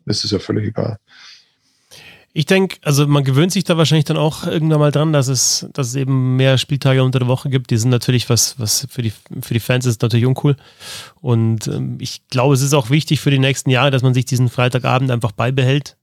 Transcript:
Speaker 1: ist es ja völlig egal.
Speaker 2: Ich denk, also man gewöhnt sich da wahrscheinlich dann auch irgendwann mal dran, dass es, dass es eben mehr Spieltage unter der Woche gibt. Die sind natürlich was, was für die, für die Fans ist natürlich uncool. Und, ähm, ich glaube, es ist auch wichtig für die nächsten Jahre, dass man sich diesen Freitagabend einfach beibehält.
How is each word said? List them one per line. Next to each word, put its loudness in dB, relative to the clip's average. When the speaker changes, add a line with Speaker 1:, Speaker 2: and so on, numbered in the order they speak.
Speaker 1:
ist -4
es -8
ja 0
völlig -4
egal. -6
Speaker 2:
Ich -2
denk, 0
also 2
man 2
gewöhnt 2
sich 0
da 0
wahrscheinlich 2
dann -2
auch -2
irgendwann 0
mal 2
dran, 0
dass 2
es, 0
dass -4
es -8
eben 0
mehr 4
Spieltage 0
unter 2
der 0
Woche -2
gibt. -2
Die 2
sind 2
natürlich 0
was, 0
was -4
für -10
die, -4
für -4
die 0
Fans -2
ist 0
natürlich 2
uncool. 0
Und, 0
ähm, -6
ich -12
glaube, 2
es 2
ist 0
auch 0
wichtig 0
für -2
die 2
nächsten 0
Jahre, 2
dass 0
man 2
sich 0
diesen 0
Freitagabend 0
einfach -2
beibehält. -2